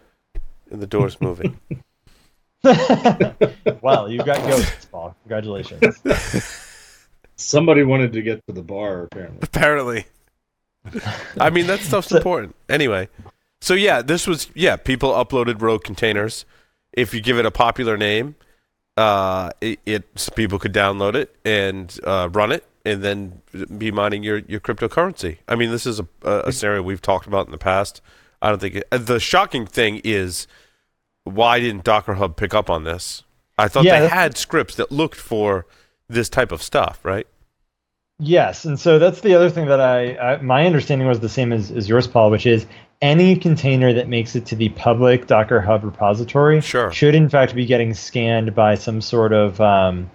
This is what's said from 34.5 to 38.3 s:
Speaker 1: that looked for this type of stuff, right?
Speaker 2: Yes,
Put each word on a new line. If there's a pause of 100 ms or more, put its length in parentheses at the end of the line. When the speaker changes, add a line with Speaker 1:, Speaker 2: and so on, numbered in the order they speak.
Speaker 1:
that
looked
for (420)
this
type
of
stuff,
right? (920)
Speaker 2:
Yes,